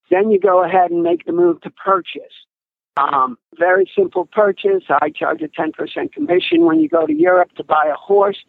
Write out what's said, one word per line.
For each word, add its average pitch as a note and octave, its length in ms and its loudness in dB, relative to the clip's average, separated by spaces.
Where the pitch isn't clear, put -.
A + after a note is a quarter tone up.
then G#3 220 2
you G3 80 2
go F#3 240 4
ahead F3+ 260 0
and E3+ 140 -2
make E3+ 200 -2
the F3+ 80 -8
move E3+ 280 0
to D#3 100 -14
purchase. - 640 -4
Um, C#3 420 -2
very F3+ 400 0
simple F3+ 300 -2
purchase. G3 640 -2
I D3 220 0
charge D#3 320 -6
a D3+ 60 -8
ten D#3+ 220 -6
percent D3 420 -10
commission E3+ 520 0
when D#3+ 160 2
you D3+ 80 2
go E3 180 0
to D#3 80 -2
Europe F3+ 440 2
to D#3 40 -12
buy D#3 260 0
a C#3+ 60 -4
horse. G3 440 0